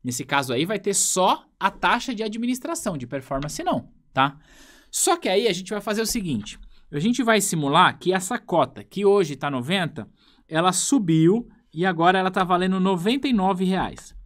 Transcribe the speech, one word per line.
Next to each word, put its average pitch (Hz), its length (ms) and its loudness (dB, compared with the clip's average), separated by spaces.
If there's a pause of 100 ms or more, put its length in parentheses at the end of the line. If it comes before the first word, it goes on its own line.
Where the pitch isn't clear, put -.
Nesse 123 220 -6
caso 131 300 -2
aí, 131 100 0
vai 202 140 -4
ter 202 160 -2
só 190 500 2 (140)
a 196 120 -2
taxa 226 440 -2
de 208 80 -8
administração, 240 720 -6
de 123 100 -8
performance 143 560 -6
não, - 300 -4 (220)
tá? 139 240 2 (520)
Só - 240 2
que 339 140 -4
aí 233 180 2
a 208 60 2
gente 180 180 -8
vai 208 120 -6
fazer 214 180 -4
o 220 60 -2
seguinte, 175 520 -6 (320)
a 147 80 -6
gente 233 240 0
vai 220 160 4
simular 156 600 2
que 170 120 -2
essa 185 280 -2
cota, 139 440 -2
que 196 220 -6
hoje 196 320 4
tá 143 140 -6
noventa, 143 580 -4 (400)
ela 165 240 2
subiu 180 760 2 (240)
e 160 140 -4
agora 180 340 4
ela 185 120 0
tá 190 120 -2
valendo 185 380 2
noventa 196 480 0
e 262 60 2
nove 190 320 0
reais. 175 600 -4